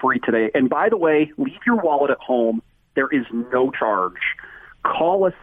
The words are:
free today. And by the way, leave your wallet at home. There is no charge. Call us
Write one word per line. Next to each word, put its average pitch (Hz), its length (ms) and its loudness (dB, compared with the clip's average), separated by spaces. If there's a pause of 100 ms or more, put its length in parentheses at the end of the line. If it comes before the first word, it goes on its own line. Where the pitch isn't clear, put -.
free 127 180 -2
today. 113 360 0
And 131 140 2
by 160 200 0
the 226 80 2
way, 156 400 2
leave 135 300 -6
your 240 100 2
wallet 147 340 2
at 127 80 -2
home. 113 440 0 (320)
There 135 140 0
is 135 220 0
no 127 400 -2
charge. 101 500 -2 (640)
Call 185 440 0
us 180 160 -2